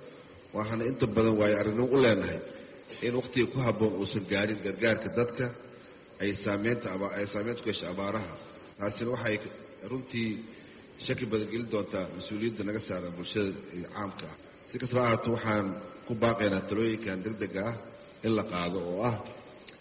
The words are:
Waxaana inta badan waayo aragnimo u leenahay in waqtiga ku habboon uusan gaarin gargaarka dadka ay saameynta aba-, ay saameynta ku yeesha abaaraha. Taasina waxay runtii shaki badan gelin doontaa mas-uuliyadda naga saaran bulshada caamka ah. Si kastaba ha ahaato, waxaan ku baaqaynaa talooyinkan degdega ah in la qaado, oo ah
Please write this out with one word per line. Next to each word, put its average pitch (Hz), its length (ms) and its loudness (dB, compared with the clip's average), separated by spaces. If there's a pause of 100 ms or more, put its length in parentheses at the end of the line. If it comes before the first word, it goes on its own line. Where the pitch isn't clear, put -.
(520)
Waxaana 110 340 -2
inta 131 220 2
badan 110 300 6
waayo 104 200 6
aragnimo 107 300 4
u 131 100 6
leenahay 98 420 6 (600)
in 120 160 0
waqtiga 127 320 4
ku - 120 -2
habboon 107 360 4
uusan 98 300 0
gaarin 98 360 2
gargaarka 104 480 2
dadka 120 360 0 (720)
ay 101 160 0
saameynta 107 580 0
aba-, 95 240 -2
ay 101 100 0
saameynta 107 360 -2
ku 113 80 -2
yeesha 90 200 -2
abaaraha. 98 440 -2 (400)
Taasina 107 380 -2
waxay 113 260 0 (460)
runtii 117 460 -2 (680)
shaki 120 260 -2
badan 107 240 2
gelin 113 200 -4
doontaa 98 420 -2
mas-uuliyadda 104 520 -2
naga 104 160 -2
saaran 90 340 -4
bulshada 95 380 0 (320)
caamka 98 440 -8
ah. 80 100 -12 (340)
Si - 80 -6
kastaba 123 220 2
ha 120 60 4
ahaato, 117 260 4
waxaan 107 340 2 (400)
ku 123 80 -2
baaqaynaa 107 520 2
talooyinkan 107 560 0
degdega 98 440 -4
ah 117 80 -4 (480)
in 113 120 2
la 101 80 2
qaado, 87 360 -2
oo 90 240 -2
ah 117 140 2 (640)